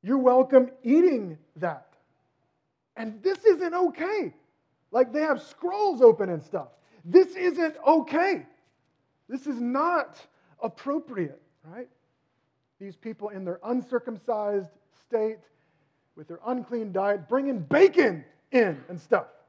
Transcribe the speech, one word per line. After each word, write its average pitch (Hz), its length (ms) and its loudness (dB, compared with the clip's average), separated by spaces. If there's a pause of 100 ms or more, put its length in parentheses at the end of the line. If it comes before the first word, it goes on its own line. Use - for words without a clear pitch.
You're 254 160 -2
welcome 254 500 4 (140)
eating 240 540 2 (180)
that. 156 400 -10 (1000)
And 220 280 -12
this 381 200 -2
isn't 349 300 2
okay." 349 640 -4 (560)
Like, 240 220 0
they 302 80 -2
have 311 200 -2
scrolls 370 600 -4
open 220 280 6
and 160 140 -8
stuff. - 240 -10 (380)
This 359 300 4
isn't 339 420 -4 (100)
okay. 320 580 0 (840)
This 262 180 -10
is 247 140 -8
not 285 600 -4 (380)
appropriate, 247 800 -8 (220)
right? 208 240 -18 (920)
These 196 200 -16
people 214 320 -12
in 190 160 -12
their 180 180 -8
uncircumcised 220 1080 -4 (340)
state, 220 340 -4 (800)
with 151 100 -20
their 170 180 -16
unclean 233 460 -6
diet, 196 380 -2
bringing 262 300 -2
bacon 233 680 2 (260)
in 185 380 2
and 175 100 -12
stuff. - 280 0 (220)